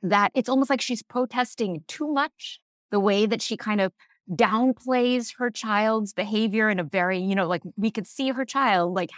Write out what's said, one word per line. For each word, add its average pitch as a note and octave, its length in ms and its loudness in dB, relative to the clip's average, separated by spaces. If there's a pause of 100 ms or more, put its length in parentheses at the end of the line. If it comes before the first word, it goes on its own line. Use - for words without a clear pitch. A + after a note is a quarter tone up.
that G3+ 340 4
it's B3+ 140 0
almost C4+ 220 2
like C4 100 0
she's A#3+ 220 -6
protesting A#3 840 -4
too D4+ 220 -6
much, - 500 -4 (300)
the G#3 100 2
way G3+ 260 2
that F#3+ 160 -2
she - 140 -6
kind G#3 240 -2
of F#3+ 120 0 (380)
downplays B3 1080 2
her B3 120 -2
child's G#3+ 640 0
behavior G#3+ 580 0
in F#3+ 80 0
a F3 60 0
very, F#3 340 0
you F#3+ 160 0
know, F#3+ 120 2
like, E3+ 160 -2 (140)
we G#3+ 140 0
could G#3+ 160 -6
see C4 240 -4
her C4 140 -2
child, G3 500 2
like, F3+ 240 -2